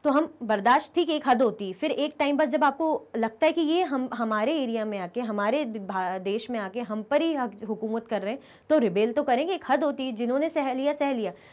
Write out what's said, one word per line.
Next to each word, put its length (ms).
तो 60
हम 240
बर्दाश्त, 520
ठीक 140
एक 180
हद 140
होती 260
है, 60
फिर 180
एक 280
टाइम 180
बाद 120
जब 140
आपको 420
लगता 280
है 60
कि 100
ये 220
हम, 300
हमारे 400
एरिया 320
में 140
आके, 220
हमारे 440
भा-, 540
देश 300
में 100
आके 220
हम 220
पर 180
ही 120
हक-, 300
हुकूमत 440
कर 140
रहे 120
हैं 80
तो 80
रिबेल 360
तो 100
करेंगे, 300
एक 160
हद 140
होती 220
है, 60
जिन्होंने 380
सह 240
लिया 200
सह 200
लिया, 200